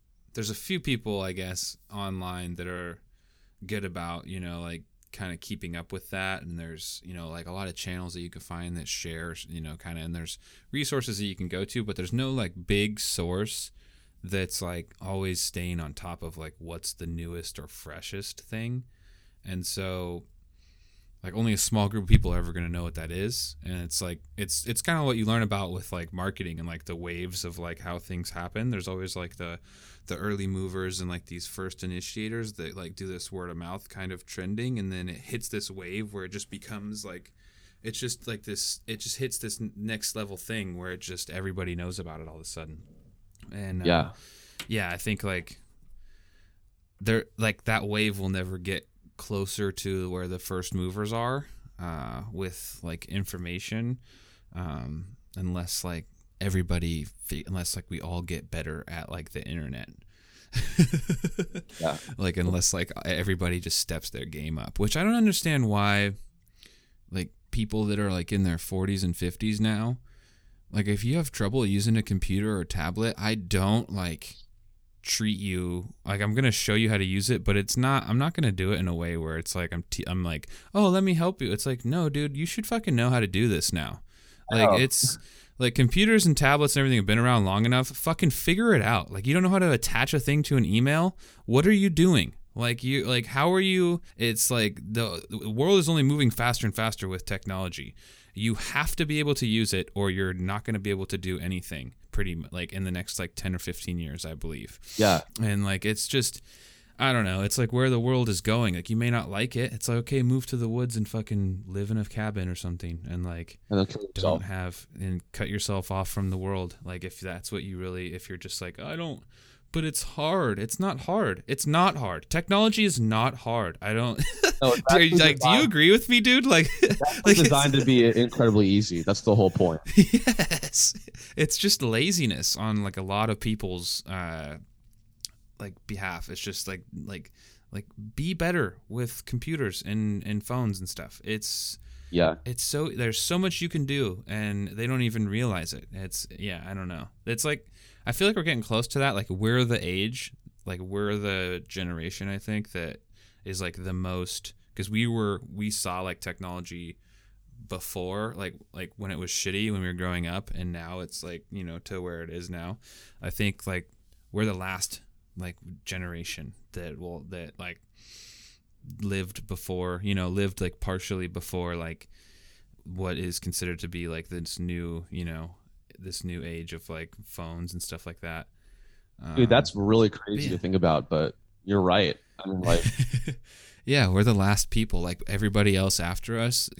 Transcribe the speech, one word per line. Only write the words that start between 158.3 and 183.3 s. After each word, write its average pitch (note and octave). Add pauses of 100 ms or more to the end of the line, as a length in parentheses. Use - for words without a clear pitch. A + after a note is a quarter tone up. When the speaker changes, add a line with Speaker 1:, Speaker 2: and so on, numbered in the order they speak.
Speaker 1:
like, F#2 (180)
like, F#2
when G2
it F2
was F2+
shitty G2+
when G2
we F2+
were F2+
growing F2
up, F#2
and F2+
now F2
it's, E2+
like, E2+
you G2
know, E2+
to F#2+
where E2+
it E2
is F2
now. F2+ (440)
I F2+
think, -
like, F2+ (420)
we're G#2+
the G#2
last, F#2 (360)
like, F2 (280)
generation F2 (200)
that E2+
will, E2+
that, E2+
like, F2+ (1200)
lived G2
before, F2+
you G2+
know, F#2
lived, G2
like, F2+
partially F#2
before, F2
like, E2 (760)
what F2+
is F2+
considered F2
to E2+
be, E2+
like, E2
this E2+
new, E2+
you F2
know, E2 (420)
this F#2
new F2
age E2
of, E2
like, E2
phones E2+
and F2+
stuff -
like E2
that. E2 (880)
Speaker 2:
Dude, B2
Speaker 1:
Um, A2+
Speaker 2:
that's -
really G#2+
crazy G2+
Speaker 1:
yeah. F#2+
Speaker 2:
to F2+
think F#2+
about, D#2+
but D#2 (280)
you're G2+
right. F2+ (200)
I F#2+
mean, F#2
like E2+ (540)